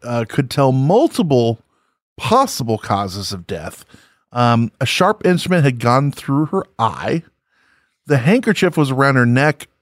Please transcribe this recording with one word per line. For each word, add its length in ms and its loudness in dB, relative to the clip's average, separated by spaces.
uh, 260 -4
could 220 -2
tell 220 2
multiple 880 2
possible 640 0
causes 540 -6
of 140 -12
death. 380 -12
Um, 480 2
a 60 -2
sharp 380 0
instrument 400 2
had 140 0
gone 320 2
through 360 -2
her 180 -4
eye. 440 -2
The 120 2
handkerchief 580 0
was 140 2
around 260 2
her 100 4
neck 420 0